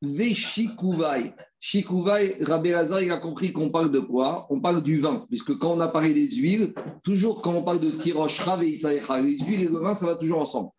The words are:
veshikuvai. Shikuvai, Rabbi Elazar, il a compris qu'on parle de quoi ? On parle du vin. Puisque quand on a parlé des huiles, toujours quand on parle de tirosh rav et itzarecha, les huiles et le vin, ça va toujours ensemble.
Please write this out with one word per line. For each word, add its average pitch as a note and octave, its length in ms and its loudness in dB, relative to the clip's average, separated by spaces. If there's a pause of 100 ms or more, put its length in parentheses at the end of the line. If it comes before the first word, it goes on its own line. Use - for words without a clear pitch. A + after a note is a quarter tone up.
veshikuvai. E3 1300 -2 (260)
Shikuvai, G3 840 0
Rabbi D#3+ 260 2
Elazar, E3+ 320 2
il F3+ 100 0
a E3 60 0
compris E3 340 -4
qu'on D3+ 180 -2
parle E3 220 2
de C3+ 80 4
quoi ? C3 500 -2
On C#3 120 -2
parle F3 200 2
du D3+ 180 2
vin. C#3 280 0
Puisque B2 300 -4
quand E3 160 0
on E3 60 0
a E3 100 2
parlé D#3 240 2
des D3 140 4
huiles, E3 460 2 (300)
toujours G3+ 380 2
quand F3 120 0
on E3+ 100 0
parle F3 180 0
de D#3 100 0
tirosh D#3 480 -2
rav F3+ 240 0
et E3 60 2
itzarecha, C3 520 -2
les C#3+ 180 2
huiles F#3 240 0
et F3 40 2
le D#3 120 0
vin, F#3+ 140 0
ça F3+ 120 -4
va E3+ 100 0
toujours E3 240 0
ensemble. B2+ 400 -4